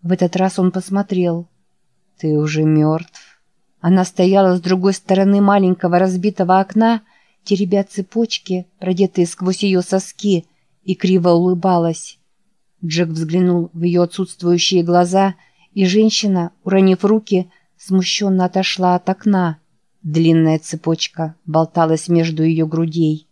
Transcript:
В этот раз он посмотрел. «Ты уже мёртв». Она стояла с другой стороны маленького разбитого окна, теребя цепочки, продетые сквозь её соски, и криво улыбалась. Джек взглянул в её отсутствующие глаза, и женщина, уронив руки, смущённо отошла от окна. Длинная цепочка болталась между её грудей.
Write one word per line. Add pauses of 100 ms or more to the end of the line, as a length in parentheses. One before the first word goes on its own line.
В
этот
раз
он
посмотрел. (720)
«Ты
уже
мёртв». (400)
Она
стояла
с
другой
стороны
маленького
разбитого
окна, (440)
теребя
цепочки, (120)
продетые
сквозь
её
соски, (400)
и
криво
улыбалась. (680)
Джек
взглянул
в
её
отсутствующие
глаза, (380)
и
женщина, (100)
уронив
руки, (280)
смущённо
отошла
от
окна. (440)
Длинная
цепочка (100)
болталась
между
её
грудей.